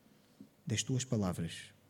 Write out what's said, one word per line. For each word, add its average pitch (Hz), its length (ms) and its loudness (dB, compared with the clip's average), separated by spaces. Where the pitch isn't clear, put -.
das 110 160 2
tuas 127 220 0
palavras 90 680 0